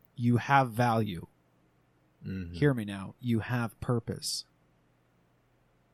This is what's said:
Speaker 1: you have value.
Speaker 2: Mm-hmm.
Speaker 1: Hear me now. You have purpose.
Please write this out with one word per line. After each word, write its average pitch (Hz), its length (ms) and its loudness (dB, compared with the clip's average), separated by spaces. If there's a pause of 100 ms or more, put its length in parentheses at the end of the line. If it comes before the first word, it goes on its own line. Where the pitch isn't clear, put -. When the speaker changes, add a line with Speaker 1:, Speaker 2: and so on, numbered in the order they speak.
(180)
Speaker 1:
you 120 180 4
have 131 360 4
value. 110 560 0 (1000)
Speaker 2:
Mm-hmm. 92 260 -8
Speaker 1:
Hear 139 200 2
me 117 100 -2
now. 101 380 -8
You 117 180 0
have 120 400 -4
purpose. - 680 -4 (1500)